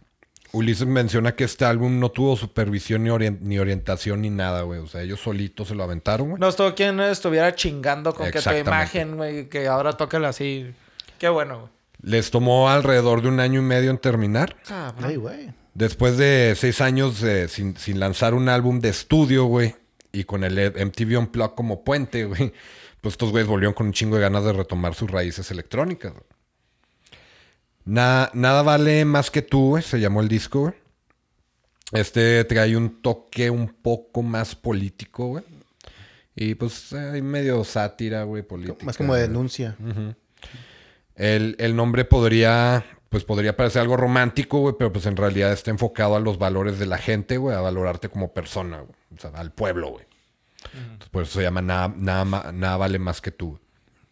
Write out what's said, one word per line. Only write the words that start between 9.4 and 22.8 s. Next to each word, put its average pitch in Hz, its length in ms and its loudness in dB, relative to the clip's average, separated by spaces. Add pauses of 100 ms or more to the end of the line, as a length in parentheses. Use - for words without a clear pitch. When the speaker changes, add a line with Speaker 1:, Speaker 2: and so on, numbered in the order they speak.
Speaker 2:
que 143 200 -4
ahora 139 260 0
tócala 151 360 -2
así. 135 440 -6 (440)
Qué 175 100 0
bueno, 143 320 -2
güey. 113 100 -20 (320)
Speaker 1:
Les 110 280 0
tomó 123 380 4
alrededor 127 540 4
de 123 60 2
un 131 120 2
año 131 200 2
y - 20 0
medio 127 280 2
en 127 80 0
terminar. 113 580 0 (100)
Speaker 2:
Cabrón. 131 440 -12
Speaker 3:
Ay, 156 60 -4
güey. 185 340 -12 (240)
Speaker 1:
Después 123 440 2
de 135 400 6
seis 123 240 0
años 131 400 0
de, 98 260 0
sin, 98 300 -6
sin 98 220 -4
lanzar 98 340 2
un 127 160 2
álbum 123 300 2
de 117 100 0
estudio, 131 540 4
güey, 120 320 2 (340)
y 98 140 -6
con 98 200 -4
el 92 140 0
M 98 320 0
T 113 160 -4
V 113 100 2
Unplugged 117 380 -2
como 110 280 -4
puente, 135 440 -2
güey, 101 260 -2 (480)